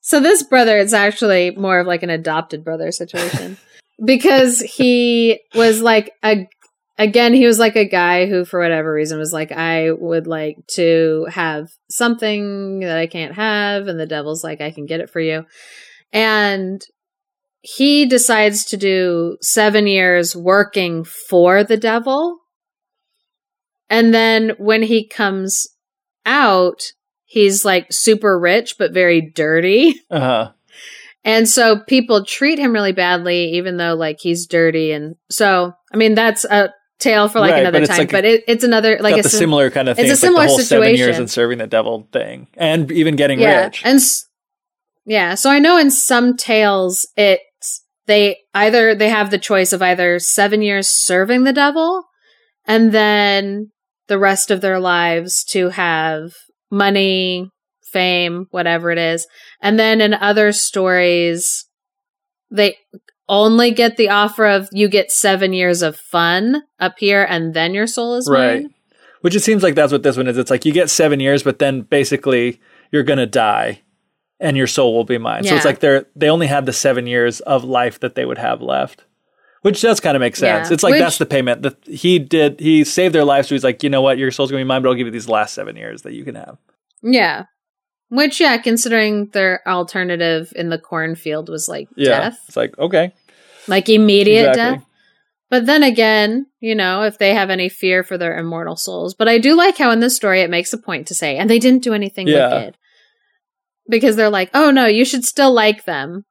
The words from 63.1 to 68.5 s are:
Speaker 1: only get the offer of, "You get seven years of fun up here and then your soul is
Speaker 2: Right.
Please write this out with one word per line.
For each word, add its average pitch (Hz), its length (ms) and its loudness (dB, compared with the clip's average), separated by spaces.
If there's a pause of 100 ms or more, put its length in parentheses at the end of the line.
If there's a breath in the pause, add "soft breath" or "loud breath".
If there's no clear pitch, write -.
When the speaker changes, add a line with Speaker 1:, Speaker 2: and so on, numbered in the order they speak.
Speaker 1:
only 226 440 4
get 233 260 0
the 214 120 2
offer 208 360 0
of, 196 260 2
"You 202 180 0
get 196 220 0
seven 190 420 0
years 180 280 0
of 156 140 -4
fun 190 680 -2 (180)
up 180 200 -4
here 202 280 2
and 165 280 -4
then 165 180 -2
your 214 140 -2
soul 240 280 -6
is 247 140 -6
Speaker 2:
Right. 254 340 2